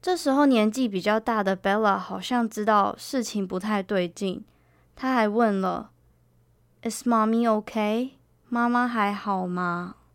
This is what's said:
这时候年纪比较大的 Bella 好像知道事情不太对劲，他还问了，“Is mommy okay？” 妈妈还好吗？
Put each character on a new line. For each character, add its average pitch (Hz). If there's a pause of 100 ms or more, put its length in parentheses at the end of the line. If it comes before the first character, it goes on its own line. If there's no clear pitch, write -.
这 359
时 294
候 277
年 220
纪 254
比 196
较 214
大 220
的 190
Bella 202
好 190
像 240
知 214
道 208
事 -
情 208
不 185
太 202
对 190
劲， 190 (500)
他 262
还 226
问 208
了， 185 (920)
“Is -
mommy 226
okay？” 214 (360)
妈 240
妈 240
还 214
好 202
吗？ 180 (200)